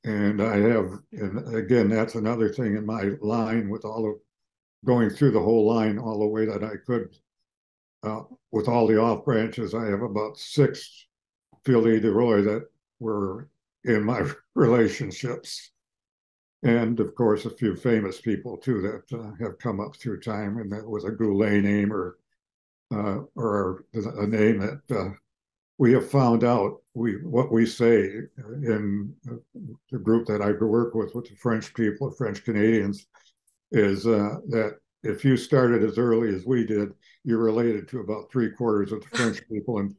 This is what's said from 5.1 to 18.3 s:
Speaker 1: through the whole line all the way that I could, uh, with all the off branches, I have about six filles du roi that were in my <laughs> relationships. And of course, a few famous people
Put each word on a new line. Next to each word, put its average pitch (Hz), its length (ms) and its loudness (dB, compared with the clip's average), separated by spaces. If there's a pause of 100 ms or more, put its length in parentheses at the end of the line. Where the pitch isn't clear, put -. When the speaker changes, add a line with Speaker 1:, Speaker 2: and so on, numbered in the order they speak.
Speaker 1:
through 139 200 4
the 110 120 2
whole 110 240 4
line 110 320 2
all 110 200 -6
the 107 80 0
way 110 180 0
that 104 180 -4
I 107 120 -8 (120)
could, 117 300 -4 (840)
uh, 107 180 -6 (320)
with 107 160 0
all 117 180 4
the 110 140 4
off 113 240 0
branches, 110 500 -2
I 113 120 -4
have 101 160 -2
about 107 360 -6
six - 680 -2 (580)
filles 113 380 4
du 107 100 2
roi 110 300 4
that 104 240 -2 (340)
were 107 480 -6 (360)
in 110 200 2
my 110 180 0 (180)
<laughs> - 140 -20
relationships. 120 1160 0 (920)
And 117 380 2
of - 140 -2
course, 107 320 2
a 113 40 -4
few 104 260 -2
famous 110 440 0
people 101 380 -6